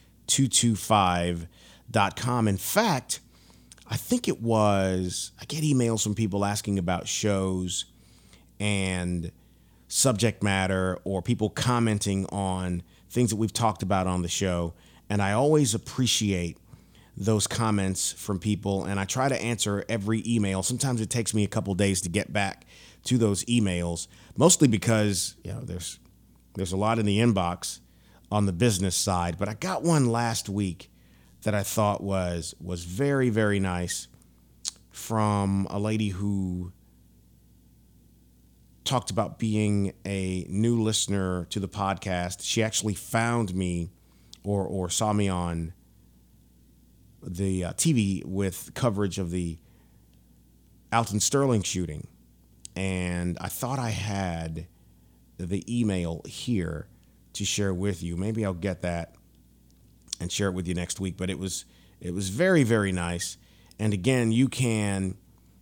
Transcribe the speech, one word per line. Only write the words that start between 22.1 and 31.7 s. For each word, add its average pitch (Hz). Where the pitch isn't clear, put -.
back 101
to 127
those 101
emails, 87
mostly 160
because, 107
you 90
know, 110
there's 87
there's 90
a 95
lot 107
in 107
the 101
inbox 95
on 104
the 95
business 95
side, 87
but 98
I 110
got 156
one 147
last 113
week 98
that 107
I 101
thought 104